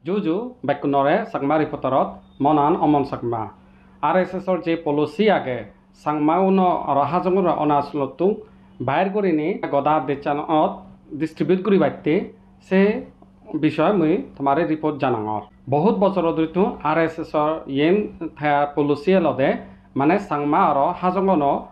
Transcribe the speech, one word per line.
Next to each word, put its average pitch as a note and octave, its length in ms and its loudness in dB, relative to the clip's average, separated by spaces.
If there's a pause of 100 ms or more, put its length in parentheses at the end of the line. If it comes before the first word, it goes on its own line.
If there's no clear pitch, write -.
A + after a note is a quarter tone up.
জু E3+ 100 -4 (120)
জু D#3+ 80 0 (340)
বেকুনরে C#3 460 2 (180)
চাকমা C#3 260 0
রিপোর্টারত C#3+ 500 0 (360)
মনান D3 280 4 (120)
অমন D3 260 4
চাকমা। A#2 320 -6 (680)
আৰ E3 140 2
এছ F#3 160 -4
এছৰ F#3 280 -2
যে E3 60 0 (120)
পলিচি D3+ 400 0 (140)
আগে B2+ 200 -4 (440)
চাকমা D3+ 320 0 (140)
উন F#3+ 100 4 (320)
আৰু C#3 200 2
হাজঙৰ F3+ 360 0 (180)
অনাচলতো D3 640 -2 (600)
বাহিৰ E3 280 0
কৰি G3 240 0
নি D3+ 100 -2 (260)
গদা C#3+ 200 2 (160)
দেচানত D3+ 600 0 (500)
distribute D#3+ 460 0
কৰি G3 180 4
বাইতে D3 300 -2 (520)
সে F#3+ 140 2 (840)
বিষয় D#3 360 2
মই D#3 120 2 (240)
তোমাৰে C#3 260 0 (100)
ৰিপৰ্ট D3+ 300 -2
জানাঙৰ। G#2+ 400 -2 (320)
বহুত F#3 280 2
বছৰ F#3+ 220 0 (120)
ধৰিতো D#3+ 260 0 (280)
আৰ D#3 160 0
এছ - 180 -6
এছৰ D3+ 260 -2 (260)
ইয়েন D#3+ 200 4 (420)
থায়া D3 220 2 (160)
পলিচি C#3+ 420 0
এলদে C#3+ 320 0 (480)
মানে D3 160 4 (140)
চাংমা D3 320 0 (100)
আৰু C#3 140 2 (160)
হাজঙন F#3 420 2 (300)